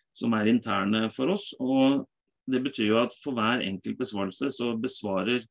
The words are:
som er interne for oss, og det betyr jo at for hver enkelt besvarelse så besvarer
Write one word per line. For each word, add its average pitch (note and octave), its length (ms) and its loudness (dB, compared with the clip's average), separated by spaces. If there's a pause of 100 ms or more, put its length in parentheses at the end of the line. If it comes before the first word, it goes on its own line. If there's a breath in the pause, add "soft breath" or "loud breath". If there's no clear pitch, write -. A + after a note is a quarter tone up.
(140 soft breath)
som A#2 240 -2
er G#2+ 160 4
interne A2 600 0
for C#3+ 200 0
oss, G#3 160 -6 (100)
og B3+ 460 2 (420)
det B2+ 160 0
betyr A2 300 2
jo A2+ 80 6
at A#2+ 220 -2
for C#3+ 100 -4
hver A#2 320 0
enkelt A2 320 -6
besvarelse G#2+ 560 -4
så A#2+ 260 -2
besvarer A2+ 720 -2